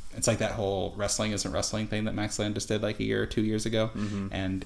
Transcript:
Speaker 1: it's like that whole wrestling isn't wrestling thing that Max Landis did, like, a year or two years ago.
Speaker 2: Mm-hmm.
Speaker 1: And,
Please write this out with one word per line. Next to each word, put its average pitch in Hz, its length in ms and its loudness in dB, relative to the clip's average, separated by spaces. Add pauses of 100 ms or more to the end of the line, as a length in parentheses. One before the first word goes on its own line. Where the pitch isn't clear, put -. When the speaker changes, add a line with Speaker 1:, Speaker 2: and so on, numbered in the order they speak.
(140)
Speaker 1:
it's 127 140 2
like 113 100 4
that 107 140 0
whole 98 440 0
wrestling 107 360 0
isn't 98 180 -2
wrestling 104 380 0
thing 107 160 0
that 104 100 0
Max 107 240 -2
Landis 104 280 0
did, 107 160 0
like, 107 180 -2
a 110 40 2
year 107 180 2
or 110 40 2
two - 160 2
years 107 240 2
ago. 110 280 2
Speaker 2:
Mm-hmm. 101 360 -2
Speaker 1:
And, 95 360 -2